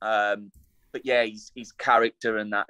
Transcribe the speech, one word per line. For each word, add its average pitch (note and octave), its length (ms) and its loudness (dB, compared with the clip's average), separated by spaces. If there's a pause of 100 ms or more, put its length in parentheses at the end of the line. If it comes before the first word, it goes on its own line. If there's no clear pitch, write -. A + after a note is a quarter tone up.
Um, G#2 500 0 (400)
but C3 140 -10
yeah, B2 200 2
his, G#2+ 300 -10
his A#2 160 -16
character A2+ 680 2
and G#2+ 160 -4
that G2+ 160 0